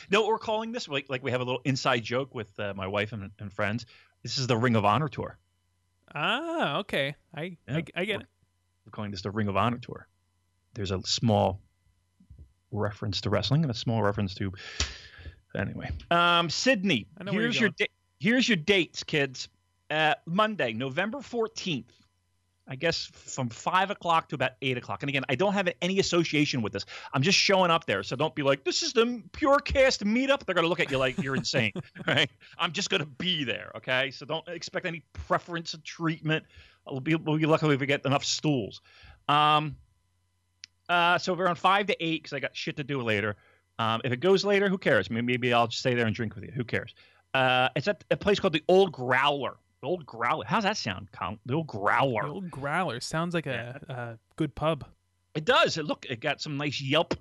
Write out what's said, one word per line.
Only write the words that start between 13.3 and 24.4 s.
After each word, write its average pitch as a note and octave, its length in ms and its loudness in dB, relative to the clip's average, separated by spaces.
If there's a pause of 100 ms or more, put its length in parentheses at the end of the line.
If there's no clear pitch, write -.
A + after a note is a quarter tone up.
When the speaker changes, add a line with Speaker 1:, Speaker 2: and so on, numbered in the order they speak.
Speaker 1:
and D#3 80 0
a A2+ 60 -4
small A2+ 260 0
reference G2+ 340 2
to, G2 160 -4 (1040)
anyway. - 360 -6 (180)
Um, E3+ 400 4
Sydney, F#3 580 2 (120)
Speaker 2:
I - 40 -12
know G3 80 -6
where G3 100 0
Speaker 1:
here's A#3+ 140 0
Speaker 2:
you're A#3 120 2
Speaker 1:
your F3+ 100 -2
Speaker 2:
going. G#3 100 0
Speaker 1:
da-, - 60 -12 (260)
here's A#3 300 2
your G#3+ 80 4
dates, F3 460 0
kids. C#3 460 -2 (400)
Uh, D3+ 260 2 (100)
Monday, F3 480 0
November D#3 480 -4
fourteenth. A3 720 -4 (760)
I C3+ 60 -8
guess D#3+ 300 -2
from - 420 -8
five F3+ 440 0
o'clock E3 380 0
to D#3+ 60 -4
about B2+ 160 0 (100)